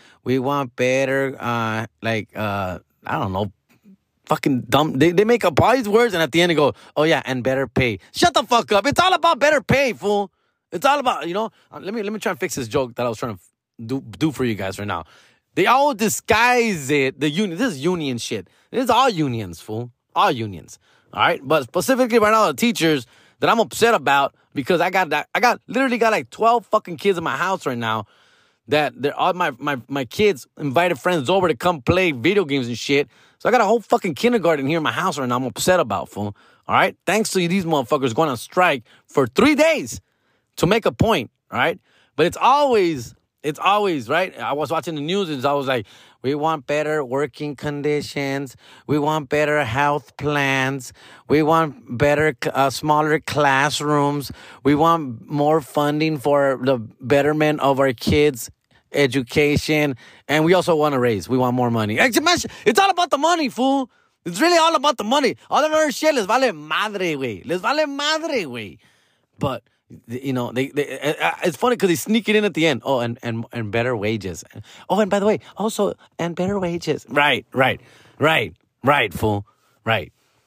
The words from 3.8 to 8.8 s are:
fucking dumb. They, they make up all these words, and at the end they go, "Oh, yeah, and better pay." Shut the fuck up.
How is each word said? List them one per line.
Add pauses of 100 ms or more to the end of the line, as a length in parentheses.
fucking
dumb.
They,
they
make
up
all
these
words,
and
at
the
end
they
go, (200)
"Oh,
yeah,
and
better
pay." (120)
Shut
the
fuck
up.